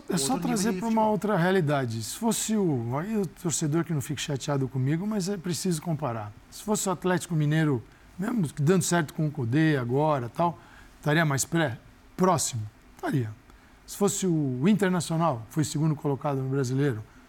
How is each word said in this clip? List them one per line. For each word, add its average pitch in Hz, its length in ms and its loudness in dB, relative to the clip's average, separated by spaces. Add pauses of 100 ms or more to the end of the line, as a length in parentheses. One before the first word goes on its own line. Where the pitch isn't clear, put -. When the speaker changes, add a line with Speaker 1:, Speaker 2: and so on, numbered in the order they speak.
(100)
Speaker 1:
é 185 80 0
só 247 160 0
Speaker 2:
Outro 202 160 -4
nível 208 120 0
Speaker 1:
trazer 220 120 2
Speaker 2:
de 185 60 -4
Speaker 1:
pra 226 80 -2
uma - 80 0
Speaker 2:
futebol. 214 160 4
Speaker 1:
outra 208 260 0
realidade. 147 640 2
Se - 140 -10
fosse 220 360 -2
o, 135 440 0
aí 214 180 -4
o 196 80 0
torcedor 160 600 -2
que 165 100 -4
não 139 80 -2
fique - 180 -6
chateado 139 480 -2
comigo, 147 380 -2
mas 208 240 -2
é 202 80 -4
preciso 165 420 -2
comparar. 123 500 -4 (200)
Se - 120 -18
fosse 208 280 -2
o - 20 2
Atlético 175 420 -2
Mineiro, 151 480 2 (360)
mesmo 208 280 0 (140)
dando 170 240 4
certo 170 300 0
com 156 120 0
o 147 40 -2
Cudê 143 480 2
agora, 131 500 0
tal, 170 300 0 (420)
estaria 156 240 4
mais 139 220 0
pré-, 156 320 0 (400)
próximo? 170 420 2 (360)
Estaria. 139 340 -2 (560)
Se - 100 -14
fosse 196 300 0
o 147 420 2
Internacional, 170 800 2
foi 156 160 0
segundo 151 320 0
colocado 143 400 -2
no 131 140 -4
Brasileiro, 131 520 0 (260)